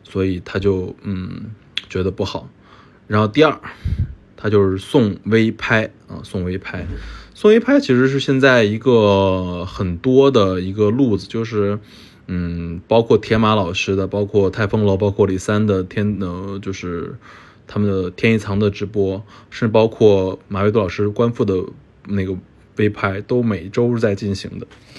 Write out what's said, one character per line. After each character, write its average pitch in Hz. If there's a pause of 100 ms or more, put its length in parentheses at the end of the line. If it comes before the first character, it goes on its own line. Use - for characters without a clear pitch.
所 95
以 90
他 -
就， 92
嗯， 92 (380)
觉 92
得 92
不 92
好。 - (580)
然 107
后 107
第 143
二， - (760)
他 110
就 101
是 95
送 104
微 110
拍， 110 (180)
啊， 90
送 92
微 90
拍。 90 (480)
送 214
微 226
拍 277
其 277
实 127
是 139
现 135
在 127
一 107
个 98
很 90
多 131
的 95
一 95
个 104
路 120
子， 98
就 113
是， 104 (480)
嗯， 85
包 113
括 113
铁 110
马 110
老 92
师 98
的， 95
包 101
括 98
泰 107
丰 107
楼， 98
包 101
括 98
李 92
三 107
的 95
天， 101
呃， 95
就 98
是 87 (500)
他 -
们 104
的 92
天 113
一 107
藏 101
的 107
直 101
播， 95 (260)
甚 -
至 104
包 110
括 98 (100)
马 98
未 107
都 107
老 92
师 104
官 117
复 117
的 95 (420)
那 98
个 95 (400)
微 107
拍， 101
都 123
每 98
周 120
在 107
进 98
行 95
的。 - (320)